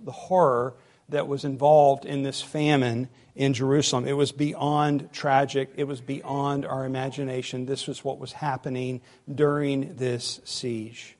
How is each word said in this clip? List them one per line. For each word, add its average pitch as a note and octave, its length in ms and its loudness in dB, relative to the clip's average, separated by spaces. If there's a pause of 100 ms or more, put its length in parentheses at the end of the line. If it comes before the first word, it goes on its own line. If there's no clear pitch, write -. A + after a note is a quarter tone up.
the C3 60 -10
horror C3 640 2 (340)
that C#3+ 180 -2
was C#3 160 -4
involved C#3 640 6
in C#3 160 -4
this C3+ 200 -4
famine C3 680 2 (260)
in C#3 200 0
Jerusalem. C3+ 520 2
It C#3 80 -2
was C#3 180 0
beyond D3 840 0
tragic. C#3 640 2
It D3 80 -2
was C3+ 160 -6
beyond C#3 640 -4
our C3+ 200 -6
imagination. C3 800 -6
This C3+ 220 -6
was C#3 160 -10
what C#3 160 -6
was C3 140 -12
happening B2+ 680 -6 (320)
during D3 640 2
this B2 480 -4
siege. A#2 760 -8